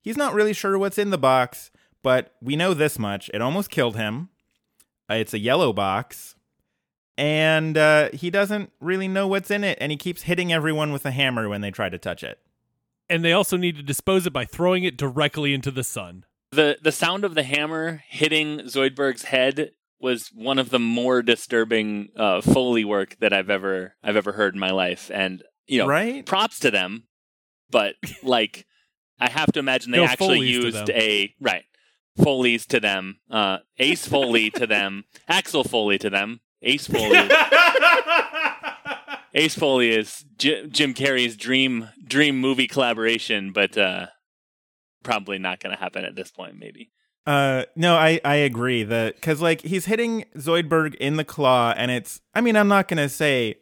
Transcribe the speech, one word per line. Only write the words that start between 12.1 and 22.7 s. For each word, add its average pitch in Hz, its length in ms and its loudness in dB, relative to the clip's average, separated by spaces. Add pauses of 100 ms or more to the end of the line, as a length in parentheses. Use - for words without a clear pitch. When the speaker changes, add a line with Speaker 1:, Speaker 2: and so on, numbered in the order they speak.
Speaker 1:
it. 57 140 -12 (680)
Speaker 2:
And 170 160 0
they 170 80 4
also 190 240 2
need 175 200 -2
to 147 80 -16
dispose 175 420 0
it 165 60 -4
by 131 120 -4
throwing 180 380 0
it 165 140 -4
directly 143 580 -2
into 135 160 -6
the 127 140 -6
sun. 92 400 -12 (260)
Speaker 3:
The, 147 320 4
the 156 80 4
sound 180 340 -2
of 175 120 -2
the 151 80 0
hammer 156 640 -4
hitting 151 540 0
Zoidberg's 135 640 -2
head 135 440 0 (300)
was 123 340 -4
one 127 240 -2
of 123 120 -2
the 127 100 2
more 120 420 0
disturbing, 113 960 0
uh, 101 240 0
Foley 123 440 2